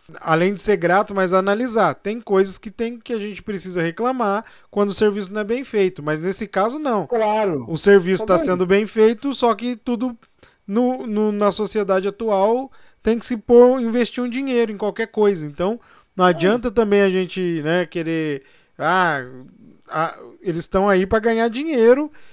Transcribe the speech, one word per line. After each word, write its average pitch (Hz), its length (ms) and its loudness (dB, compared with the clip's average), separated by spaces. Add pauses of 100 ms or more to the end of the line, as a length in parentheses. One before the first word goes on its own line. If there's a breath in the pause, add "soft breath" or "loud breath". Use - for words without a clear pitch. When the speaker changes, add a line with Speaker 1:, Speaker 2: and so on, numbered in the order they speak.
(200 soft breath)
Speaker 1:
Além 170 340 0
de 180 60 -10
ser 208 160 0
grato, 175 380 0
mas 185 200 0
analisar. 202 600 0
Tem 220 260 -8
coisas 196 360 0
que - 140 -12
tem, 233 280 -8
que 226 140 -12
a 226 60 -4
gente 202 240 -10
precisa 180 400 -6
reclamar 214 640 -2 (260 loud breath)
quando 202 200 0
o 190 40 -4
serviço 208 380 0
não 214 80 -6
é 214 40 -4
bem 240 200 -4
feito, 185 380 -2
mas 151 180 -2
nesse 190 260 -4
caso 226 320 -2
não. 233 300 -2
Speaker 2:
Claro. 208 600 -2
Speaker 1:
O 165 80 -6
serviço 190 480 4
Speaker 2:
Tá 196 100 2
Speaker 1:
tá - 20 6
Speaker 2:
doido. 311 100 2
Speaker 1:
sendo 180 200 0
bem 202 200 2
feito, 226 480 2
só 233 200 2
que 240 220 -6
tudo 240 400 -4 (500 soft breath)
no, 247 400 0
no, 214 260 0
na 208 200 0
sociedade 196 560 -2
atual 220 600 -2 (320 soft breath)
tem 226 160 0
que - 80 -10
se 247 100 -6
pôr, 247 440 6
investir 233 440 -2
um 247 60 -6
dinheiro 240 420 -2
em 202 60 -12
qualquer 214 300 -4
coisa. 202 380 0
Então, 180 320 -4 (380 soft breath)
não 185 100 4
Speaker 2:
É. 180 40 6
Speaker 1:
adianta 202 400 0
também 202 320 2
a 196 80 2
gente, 180 520 -2
né, 170 220 0
querer, 156 600 -4 (340 soft breath)
ah, 165 400 0 (680)
ah, 160 300 -4 (220)
eles 170 260 -6
tão 196 220 0
aí 190 180 4
pra 220 120 2
ganhar 226 300 0
dinheiro 262 600 2 (220 soft breath)